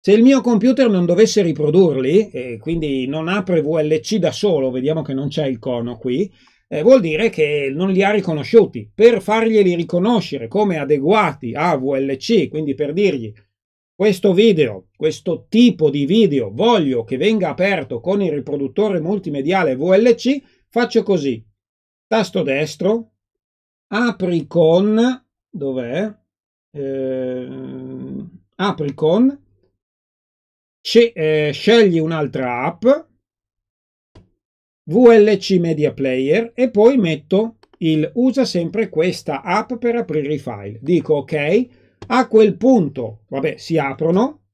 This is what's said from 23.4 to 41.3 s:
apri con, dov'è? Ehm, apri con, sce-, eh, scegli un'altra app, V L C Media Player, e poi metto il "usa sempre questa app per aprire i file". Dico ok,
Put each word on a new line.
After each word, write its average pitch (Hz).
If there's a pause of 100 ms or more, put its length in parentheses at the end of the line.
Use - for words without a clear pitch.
apri 185
con, 208 (260)
dov'è? 139 (640)
Ehm, 131 (260)
apri 170
con, 233 (1400)
sce-, 233
eh, 156
scegli 208
un'altra 139
app, 165 (2000)
V 233
L 214
C 185
Media 151
Player, 139
e 247
poi 226
metto 196 (240)
il 160
"usa 254
sempre 180
questa 160
app 214
per 233
aprire 151
i 147
file". 107
Dico 156
ok, 151 (400)